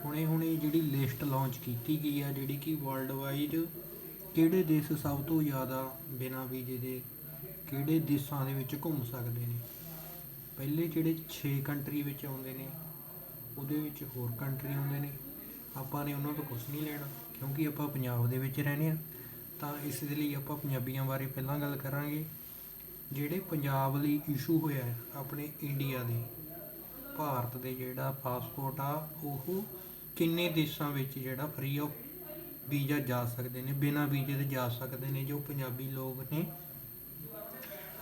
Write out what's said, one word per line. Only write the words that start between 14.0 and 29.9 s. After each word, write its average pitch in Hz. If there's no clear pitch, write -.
ਹੋਰ 120
ਕੰਟਰੀ 139
ਆਉਂਦੇ 143
ਨੇ। 143
ਆਪਾਂ 143
ਨੇ 143
ਉਹਨਾਂ 147
ਤੋਂ 151
ਕੁਛ 117
ਨਹੀਂ 147
ਲੈਣਾ, 147
ਕਿਉਂਕਿ 139
ਆਪਾਂ 143
ਪੰਜਾਬ 123
ਦੇ 131
ਵਿੱਚ 135
ਰਹਿੰਦੇ 147
ਹਾਂ। 156
ਤਾਂ 147
ਇਸ 143
ਦੇ 147
ਲਈ 147
ਆਪਾਂ 143
ਪੰਜਾਬੀਆਂ 131
ਬਾਰੇ 135
ਪਹਿਲਾਂ 135
ਗੱਲ 143
ਕਰਾਂਗੇ। 147
ਜਿਹੜੇ 147
ਪੰਜਾਬ 139
ਲਈ 147
ਇਸ਼ੂ 151
ਹੋਇਆ 143
ਹੈ 120
ਆਪਣੇ 147
ਇੰਡੀਆ 135
ਦੇ, 117
ਭਾਰਤ 127
ਦੇ 127
ਜਿਹੜਾ 131
ਪਾਸਪੋਰਟ 131
ਆ, 147
ਉਹ 175